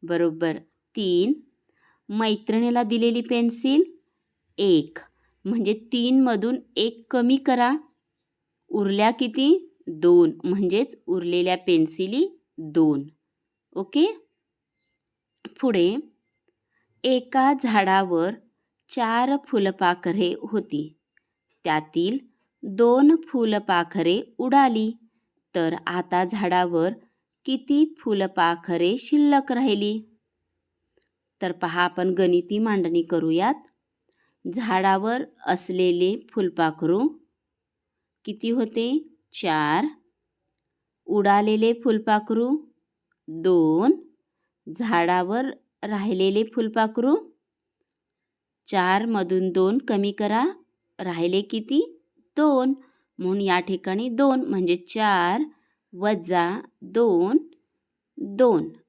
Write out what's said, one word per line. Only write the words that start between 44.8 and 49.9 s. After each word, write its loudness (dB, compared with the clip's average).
राहिलेले -2
फुलपाखरू, -2
चारमधून 0
दोन 2
कमी -2